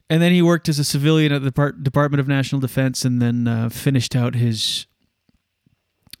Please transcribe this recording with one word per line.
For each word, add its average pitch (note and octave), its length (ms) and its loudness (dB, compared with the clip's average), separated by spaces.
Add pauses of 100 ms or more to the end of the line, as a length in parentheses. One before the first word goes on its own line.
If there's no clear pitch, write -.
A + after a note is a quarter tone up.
And D#3+ 120 2
then F3 120 4
he F3 80 4
worked E3+ 260 2
as D3 120 0
a D3 40 0
civilian D3+ 480 2
at C#3 120 -2
the C#3 40 -2
Depart-, C#3+ 340 -2
Department C#3+ 380 0
of C3+ 80 -2
National C#3 320 -2
Defense C3 460 -2
and B2 160 0
then, A#2+ 260 0
uh, A2+ 220 -2
finished C3+ 480 -2
out A#2+ 180 0
his, A#2 500 -2 (1400)